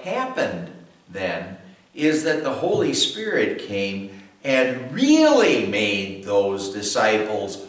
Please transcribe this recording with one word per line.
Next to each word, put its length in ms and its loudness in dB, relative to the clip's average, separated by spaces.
happened 680 -4
then 480 -8
is 300 2
that 200 0
the 80 -2
Holy 400 0
Spirit 680 -2
came 580 -6
and 460 0
really 720 6
made 580 -2
those 480 0
disciples 960 -2